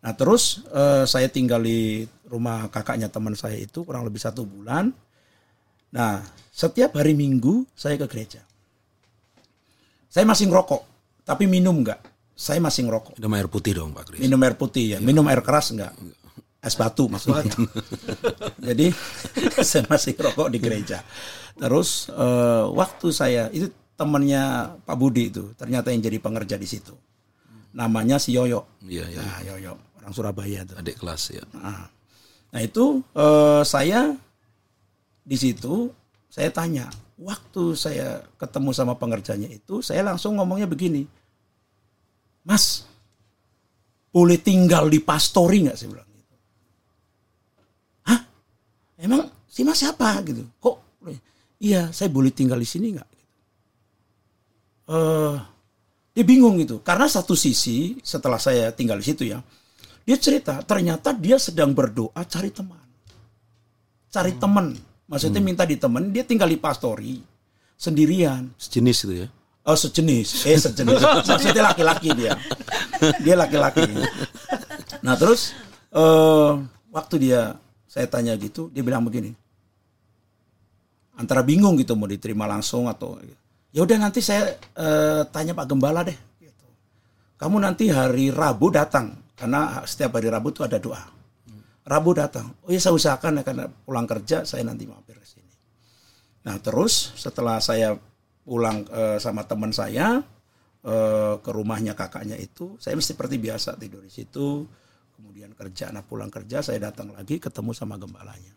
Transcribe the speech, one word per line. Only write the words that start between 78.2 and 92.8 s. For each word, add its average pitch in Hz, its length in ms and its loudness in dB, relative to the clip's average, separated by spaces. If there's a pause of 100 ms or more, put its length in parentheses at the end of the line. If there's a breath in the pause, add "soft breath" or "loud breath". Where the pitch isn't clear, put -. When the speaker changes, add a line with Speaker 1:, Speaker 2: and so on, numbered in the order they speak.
Speaker 1:
gitu, 107 360 -10
dia 131 100 -8
bilang 123 220 -2
begini. 117 320 -6 (1800)
Antara 127 240 0
bingung 170 360 6
gitu, 120 180 2
mau 107 120 -2
diterima 104 380 -6
langsung 104 420 -4
atau, 120 300 -10 (540)
"Ya 147 100 -2
udah 202 180 6
nanti 208 220 0
saya, 202 340 0
eh, 151 720 0
tanya 156 260 -6
Pak 151 140 -6
Gembala 143 380 0
deh." 170 120 -6 (200)
Gitu. - 300 -20 (680)
"Kamu 165 220 -2
nanti 196 300 2
hari 135 400 2
Rabu 139 400 2
datang, 143 480 0 (160)
karena 143 500 -4
setiap 123 320 -6
hari 113 140 -2
Rabu 110 240 -4
tuh - 100 -8
ada 117 140 -4
doa." 107 240 -6 (840 soft breath)
"Rabu 156 300 2
datang." 139 480 -4
"Oh - 80 -20
ya, 180 80 2
saya 185 160 4